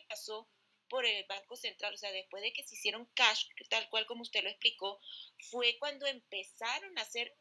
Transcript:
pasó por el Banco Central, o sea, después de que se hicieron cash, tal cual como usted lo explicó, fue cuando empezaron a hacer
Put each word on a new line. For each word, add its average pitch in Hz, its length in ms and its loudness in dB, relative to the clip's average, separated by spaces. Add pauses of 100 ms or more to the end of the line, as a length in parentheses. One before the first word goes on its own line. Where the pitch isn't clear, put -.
pasó 214 400 -8 (400)
por 247 160 2
el 208 200 4
Banco 202 320 -8
Central, 208 380 -4
o - 20 -14
sea, 202 160 -4
después 190 320 -6
de - 80 0
que 285 100 -4
se 214 140 -12
hicieron 214 380 -2
cash, 226 320 8 (220)
tal 220 220 2
cual 220 160 2
como 233 160 -8
usted 208 220 0
lo 196 60 -2
explicó, 202 500 0 (500)
fue 240 280 4
cuando 285 280 -2
empezaron 269 920 -4
a 233 60 0
hacer 233 380 -4